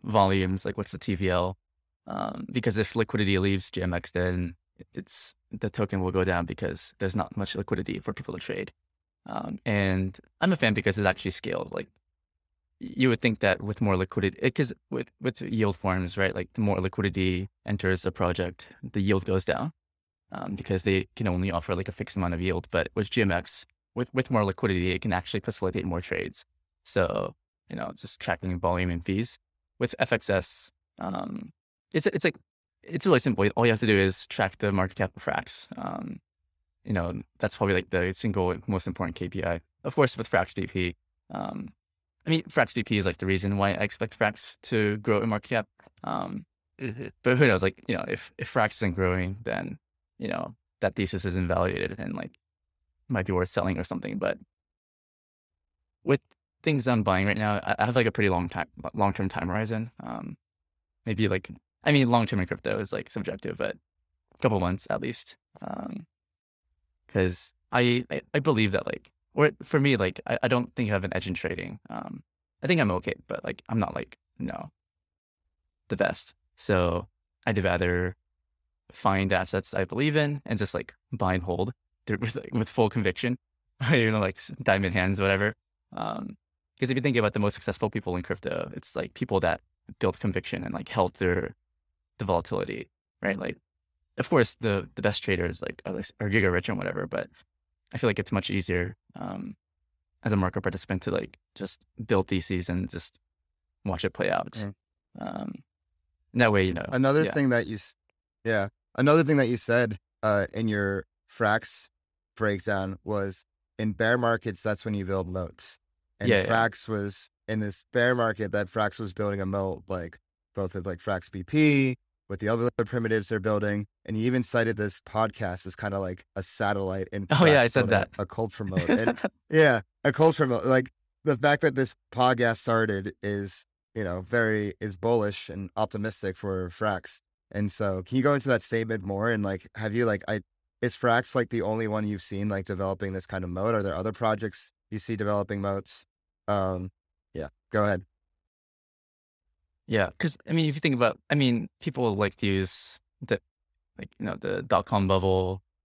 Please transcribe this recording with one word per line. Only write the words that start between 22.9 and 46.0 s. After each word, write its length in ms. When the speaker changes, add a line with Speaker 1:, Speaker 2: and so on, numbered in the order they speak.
Speaker 1:
with 160
G 140
M 80
X, 340
with, 180
with 180
more 140
liquidity, 460
it 100
can 100
actually 300
facilitate 440
more 140
trades. 460
So, 520
you 60
know, 200
just 260
tracking 380
volume 300
and 160
fees. 340
With 220
F 140
X 160
S, 420
um, 520
it's, 160
it's 160
like, 140
it's 220
really 140
simple. 360
All 100
you 60
have 80
to 80
do 100
is 300
track 320
the 120
market 240
cap 200
of 100
Frax. 500
Um, 460
you 80
know, 280
that's 180
probably, 160
like, 160
the 240
single 420
most 200
important 280
K 120
P 160
I. 160
Of 120
course, 220
with 120
Frax 240
D 140
P, 280
um, 380
I 40
mean, 140
Frax 300
D 100
P 160
is, 60
like, 120
the 80
reason 320
why 140
I 120
expect 340
Frax 460
to 340
grow 240
in 80
market 200
cap. 180